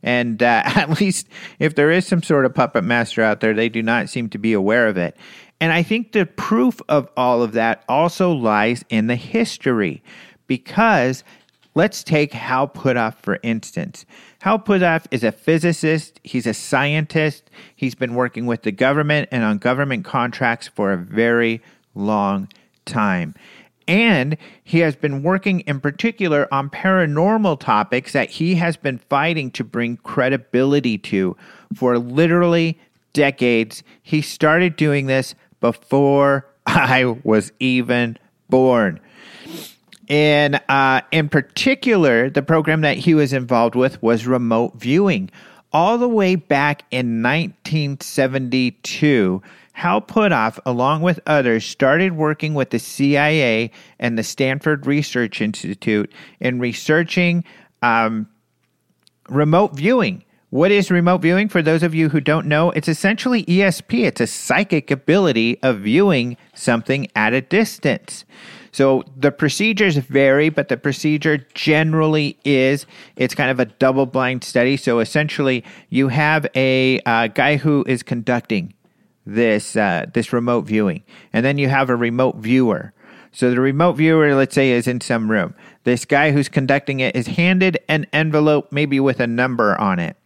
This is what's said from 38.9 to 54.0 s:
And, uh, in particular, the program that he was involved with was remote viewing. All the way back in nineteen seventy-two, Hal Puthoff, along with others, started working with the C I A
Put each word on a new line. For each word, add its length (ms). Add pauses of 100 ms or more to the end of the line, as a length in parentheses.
And, 600
uh, 320 (120)
in 160
particular, 1000
the 140
program 400
that 160
he 160
was 180
involved 440
with 260
was 240
remote 480
viewing. 560 (420)
All 240
the 120
way 260
back 560
in 320
nineteen 800
seventy-two, 1400 (320)
Hal 300
Puthoff, 640
along 340
with 260
others, 380
started 500
working 380
with 180
the 80
C 380
I 140
A 400 (300)